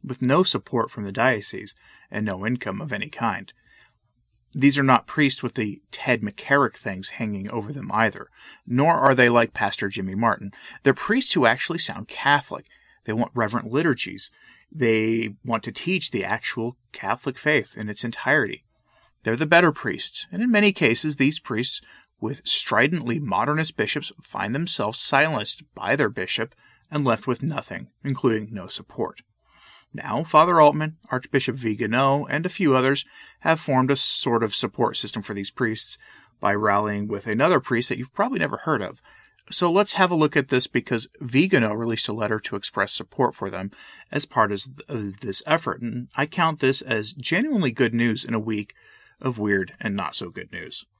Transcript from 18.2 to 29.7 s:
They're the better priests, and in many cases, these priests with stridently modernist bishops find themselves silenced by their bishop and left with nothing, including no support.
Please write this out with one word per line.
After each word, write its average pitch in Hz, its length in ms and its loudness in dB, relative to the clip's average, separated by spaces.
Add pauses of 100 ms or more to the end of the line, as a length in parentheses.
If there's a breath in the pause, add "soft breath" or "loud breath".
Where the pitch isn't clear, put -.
They're 113 120 0
the 143 100 0
better 170 260 6
priests, - 600 -8
and 180 120 -4
in 247 80 2
many 208 220 6
cases, 143 420 2
these 143 240 2
priests - 420 -6 (380 loud breath)
with 117 260 -6
stridently 135 720 0
modernist 143 580 -2
bishops - 340 -4 (100)
find - 320 -6
themselves 127 460 -4
silenced 143 640 0 (100)
by 107 220 0
their 123 140 2
bishop 107 440 -6 (380 soft breath)
and 151 140 0
left 131 200 2
with 123 160 -2
nothing, - 460 -6 (160)
including 113 480 0
no 98 160 -10
support. - 540 -8 (720 soft breath)